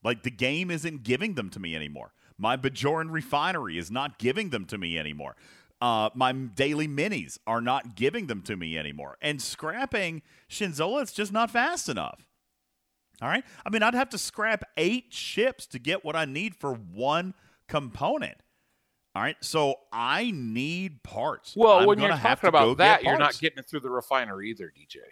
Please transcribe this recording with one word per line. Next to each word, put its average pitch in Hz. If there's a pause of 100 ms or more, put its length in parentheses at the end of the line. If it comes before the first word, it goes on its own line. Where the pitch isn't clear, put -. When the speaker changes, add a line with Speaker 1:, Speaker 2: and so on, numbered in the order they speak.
Speaker 1:
Like, 113
the 127
game 139
isn't 156
giving 139
them 110
to -
me 82
anymore. 73 (240)
My 117
Bajoran 139
refinery 147
is 85
not 131
giving 165
them 101
to 104
me 85
anymore. 73 (460)
Uh, 110
my 127
daily 135
minis 143 (100)
are 113
not 123
giving 151
them 104
to 107
me 80
anymore. 71
And 147
scrapping 175 (280)
Shinzola, 190
it's 220
just 202
not 226
fast 254
enough. 92 (1000)
All 120
right? 226 (220)
I 196
mean, 214
I'd 233
have 262
to 214
scrap 214 (140)
eight 196
ships -
to 135
get 160
what 151
I 160
need 165
for 139
one 127 (340)
component. 147 (800)
All 95
right? 151
So 143 (160)
I 143
need 143
parts. -
Speaker 2:
Well, 208
Speaker 1:
I'm 196
Speaker 2:
when 208
you're 202
Speaker 1:
gonna 156
have 233
Speaker 2:
talking 180
Speaker 1:
to 156
Speaker 2:
about 139
Speaker 1:
go 120
Speaker 2:
that, 190
Speaker 1:
get 127
Speaker 2:
you're -
not 147
Speaker 1:
parts. 135
Speaker 2:
getting 156
it 127
through 151
the 131
refinery 117
either, 95
D 73
J. - (120)